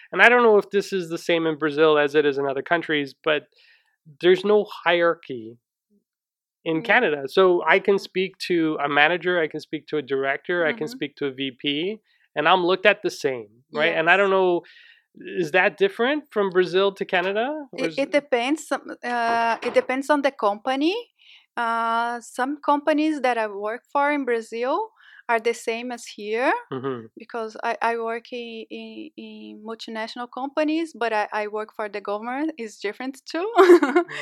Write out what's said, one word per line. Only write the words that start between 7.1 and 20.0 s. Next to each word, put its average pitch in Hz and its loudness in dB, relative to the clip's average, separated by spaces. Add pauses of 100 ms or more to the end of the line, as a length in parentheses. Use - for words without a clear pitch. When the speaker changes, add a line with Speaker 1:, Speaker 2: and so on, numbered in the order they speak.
Speaker 1:
So 190 4 (320)
I 196 4
can 196 2
Speaker 2:
Mm-hmm. 190 -2
Speaker 1:
speak 185 -4 (120)
to 160 0
a 143 0
manager, 165 2
I 156 0
can 156 -10
speak - -10
to 156 -4
a 147 0
director, 139 -2
I 151 2
can 156 -6
Speaker 2:
Mm-hmm. - -12
Speaker 1:
speak 147 -10
to 143 -4
a 131 -4
V 135 -6 (100)
P, 160 -4 (360)
and 151 0
I'm 180 6
looked 185 2
at 202 4
the 175 -4
same, 123 -6 (240)
right? 160 0
And 160 2
I 180 6
don't 196 2
Speaker 2:
Yes. 190 2
Speaker 1:
know, 180 2 (840)
is 147 -6
that 185 2
different 240 0
from 202 0
Brazil 185 2
to 202 -6
Canada? 196 -2 (260)
Or - -8
Speaker 2:
It, - 0
Speaker 1:
is - -10
Speaker 2:
it - -6
depends, 285 0
some, - -4 (200)
uh, 233 0 (100)
it 233 -4
depends 254 0